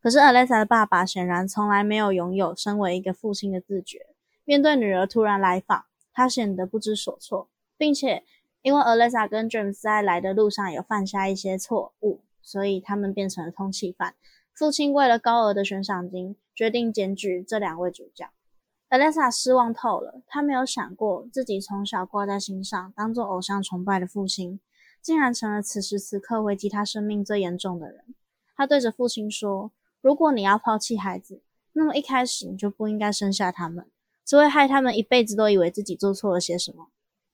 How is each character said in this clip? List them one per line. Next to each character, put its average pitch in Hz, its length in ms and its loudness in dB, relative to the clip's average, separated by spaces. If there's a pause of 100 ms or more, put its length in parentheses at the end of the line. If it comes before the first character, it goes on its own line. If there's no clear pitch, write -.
可 233 60 2
是 240 80 4
Alessa 254 440 8
的 214 40 4
爸 220 220 4
爸 185 180 4
显 185 220 -4
然 180 200 0
从 208 220 -2
来 202 160 4
没 208 100 0
有 214 160 2
拥 180 240 -2
有 185 220 0
身 208 220 -4
为 185 180 0
一 180 60 -6
个 185 100 -4
父 208 220 -6
亲 196 180 -6
的 185 80 -4
自 190 220 -6
觉， - 240 -18 (400)
面 285 160 4
对 302 120 6
女 214 200 2
儿 185 120 2
突 226 160 0
然 208 160 2
来 185 220 2
访， - 240 -2 (300)
他 254 120 4
显 220 300 -2
得 185 100 -4
不 220 120 -4
知 214 180 -4
所 - 240 -8
措， - 300 -8 (260)
并 302 160 2
且 262 320 -2 (380)
因 277 120 4
为 294 60 4
Alessa 233 480 4
跟 220 220 -4
James 202 280 -4
在 214 220 2
来 180 180 2
的 190 140 -2
路 208 160 4
上 202 240 -4
有 135 80 -6
犯 196 260 -2
下 196 220 -4
一 190 80 -2
些 190 220 -4
错 - 420 -4
误， 208 220 -2 (180)
所 196 240 -6
以 196 160 -2
他 202 160 -6
们 196 160 -4
变 196 160 -4
成 180 160 -8
了 170 60 -8
通 196 200 -8
缉 180 240 -8
犯。 180 200 -8 (400)
父 302 160 0
亲 285 200 -2
为 277 160 4
了 233 120 4
高 233 260 2
额 208 80 2
的 202 100 0
悬 196 220 -6
赏 180 260 -6
金， 185 240 -10 (200)
决 220 160 -2
定 233 200 -2
检 196 240 -2
举 185 280 -6
这 214 160 -6
两 170 200 -4
位 180 120 -4
主 - 240 -20
角。 - 160 -18 (580)
Alessa 285 420 2
失 254 220 0
望 233 220 4
透 220 260 -2
了， - 260 -16
她 294 140 -6
没 285 140 0
有 254 100 0
想 214 320 -8
过 214 340 -4
自 262 140 -6
己 294 160 -4
从 202 240 -8
小 185 220 -6
挂 202 180 -4
在 202 160 -4
心 190 240 -8
上、 190 320 -8
当 220 160 -4
作 233 120 -4
偶 196 140 -4
像 196 240 -4
崇 180 220 -6
拜 190 160 0
的 180 60 -4
父 196 200 -6
亲， 190 320 -6 (440)
竟 320 180 2
然 247 140 2
成 214 180 -4
了 208 80 -2
此 202 220 -8
时 202 180 -4
此 - 180 -8
刻 220 220 -4
危 208 160 -2
及 202 140 -6
她 208 120 -4
生 208 220 -6
命 208 180 -4
最 208 160 -2
严 180 200 -4
重 180 200 -8
的 151 140 -14
人。 - 140 -20 (500)
她 277 100 0
对 285 140 4
着 233 100 0
父 247 160 -2
亲 214 240 -4
说 202 400 -6 (320)
：“如 269 120 6
果 302 180 4
你 220 100 0
要 196 160 4
抛 220 180 0
弃 214 220 -4
孩 185 220 -6
子， - 200 -20 (340)
那 311 100 2
么 294 100 0
一 294 80 0
开 254 240 0
始 196 220 -8
你 190 80 -10
就 208 120 -4
不 214 200 -4
应 214 100 -2
该 208 140 0
生 202 200 -2
下 190 200 0
他 170 160 -8
们， 170 180 -12 (380)
只 277 120 4
会 294 120 8
害 277 180 6
他 269 160 4
们 240 140 0
一 226 60 0
辈 240 220 4
子 214 120 -4
都 214 120 4
以 202 80 6
为 175 140 4
自 202 140 -8
己 175 100 -6
做 196 180 0
错 196 220 -2
了 180 60 0
些 175 180 -4
什 - 140 -8
么。” 165 160 -20 (460)